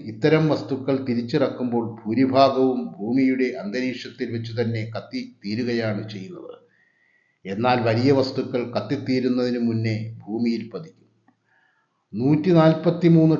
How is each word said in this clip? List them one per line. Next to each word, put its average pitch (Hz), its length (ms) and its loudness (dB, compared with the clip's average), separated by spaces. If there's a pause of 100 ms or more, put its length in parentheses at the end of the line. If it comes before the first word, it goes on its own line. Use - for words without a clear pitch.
(120)
ഇത്തരം 151 380 2
വസ്തുക്കൾ 135 460 -2 (100)
തിരിച്ചിറക്കുമ്പോൾ 120 800 -2 (100)
ഭൂരിഭാഗവും 131 840 2 (100)
ഭൂമിയുടെ 127 560 0 (120)
അന്തരീക്ഷത്തിൽ 123 720 -6
വെച്ചു 117 220 -8
തന്നെ 113 300 -2 (120)
കത്തി 123 260 -10 (240)
തീരുകയാണ് 110 640 -2
ചെയ്യുന്നത്. 92 440 -14 (920)
എന്നാൽ 117 360 0
വലിയ 117 300 2
വസ്തുക്കൾ 131 500 0 (120)
കത്തിത്തീരുന്നതിന് 123 840 -2
മുന്നേ 113 380 0 (240)
ഭൂമിയിൽ 117 480 -2
പതിക്കും. - 320 -14 (1120)
നൂറ്റി 147 380 2
നാൽപത്തിമൂന്ന് 160 880 6